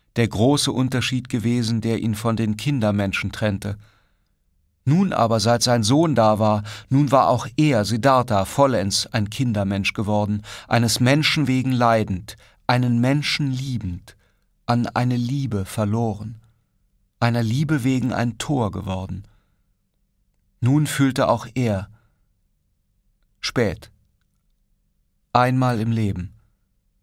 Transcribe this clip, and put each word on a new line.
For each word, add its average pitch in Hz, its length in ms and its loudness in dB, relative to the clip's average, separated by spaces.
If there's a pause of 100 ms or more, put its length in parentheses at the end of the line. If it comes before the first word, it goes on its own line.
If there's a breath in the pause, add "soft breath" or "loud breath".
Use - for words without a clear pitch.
(160 loud breath)
der 117 120 2
große 131 420 2
Unterschied 127 600 -2
gewesen, 117 500 -2
der 113 200 -2
ihn 110 140 -2
von 113 220 -2
den 107 220 -2
Kindermenschen 104 720 -2
trennte. 101 460 -4 (1080 soft breath)
Nun 175 300 2
aber, 113 260 2
seit 117 220 2
sein 120 200 2
Sohn 143 320 2
da 110 240 4
war, 107 260 2 (260 loud breath)
nun 135 200 4
war 123 180 4
auch 117 180 0 (100)
er, 131 300 2
Siddhartha, 117 580 2
vollends 101 600 0
ein 104 240 -2
Kindermensch 101 640 -2
geworden, 104 480 -2 (240 loud breath)
eines 117 340 2
Menschen 143 460 2
wegen 131 260 0
leidend, 113 640 0 (300 soft breath)
einen 123 340 2
Menschen 139 500 0
liebend, 127 680 -6 (500)
an 120 200 0
eine 123 300 -2
Liebe 120 480 -4
verloren, 107 760 -4 (800)
einer 117 220 2
Liebe 135 420 0
wegen 131 280 0
ein 117 240 -2
Tor 123 340 -2
geworden. 92 560 -8 (1300)
Nun 139 260 4
fühlte 131 420 0
auch 110 260 0
er, 107 340 -2 (1500 soft breath)
spät, - 500 -4 (1400)
einmal 123 480 2
im 113 120 0
Leben, 101 420 -2 (680)